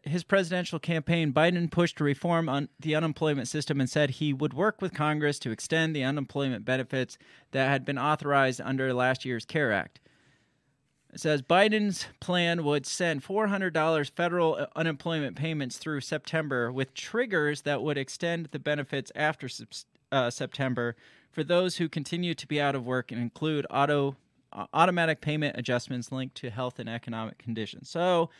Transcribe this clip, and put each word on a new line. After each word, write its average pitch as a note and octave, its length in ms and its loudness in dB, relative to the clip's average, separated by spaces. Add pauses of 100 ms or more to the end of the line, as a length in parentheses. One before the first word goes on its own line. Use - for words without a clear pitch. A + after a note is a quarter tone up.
his E3 200 -2
presidential F3+ 560 0
campaign, E3 540 0
Biden E3+ 360 4
pushed F3 280 2
to D3+ 80 0
reform E3 420 0
un-, C#3 220 -2 (100)
the D#3 160 -2
unemployment D3+ 540 0
system C#3+ 320 -2
and B2+ 80 2
said D3 220 2
he D3+ 200 0
would D3 220 0
work G3+ 280 0
with F#3 120 -4
Congress D3+ 460 0
to B2 120 -4
extend D#3+ 420 0
the C#3 120 -2
unemployment C3+ 580 -2
benefits C3 540 -2 (340)
that C3+ 160 2
had C#3 160 2
been C#3+ 140 -4
authorized C#3 640 2
under C3 320 0
last B2+ 320 2
year's B2 200 -4
care C#3 280 2
Act. - 260 -2 (1120)
It - 60 -14
says D3+ 220 2
Biden's G#3 640 4 (140)
plan E3+ 440 0
would D3 220 0
send D#3+ 380 -2
four G#3 240 0
hundred G3 260 0
dollars D#3+ 360 2
federal, E3+ 460 2
uh, - 200 -4
unemployment D#3 600 -2
payments D3 420 -4
through D3 240 -4
September C#3 680 -2
with C3 220 -2
triggers F3+ 720 -2
that C#3+ 180 0
would D3 160 0
extend E3 540 -4
the C#3+ 80 -8
benefits C#3+ 560 -2
after D3+ 340 0
subs-, - 360 -14 (260)
uh, B2+ 180 2
September B2 680 -2 (360)
for D#3 120 -4
those F3 340 2
who E3 120 0
continue E3+ 460 -2
to - 120 -14
be D3 140 0
out C#3 140 2
of B2 100 -4
work B2+ 260 -2
and A#2 100 -4
include D3 500 -2
auto-, C#3+ 460 2 (360)
uh, - 200 -10
automatic E3+ 480 4
payment D3+ 360 -2
adjustments B2 540 -2
linked C3 240 -6
to B2 160 -8
health B2+ 280 -6
and A2+ 100 -10
economic A2+ 500 -8
conditions. A2+ 500 -8
So E3+ 400 2 (100)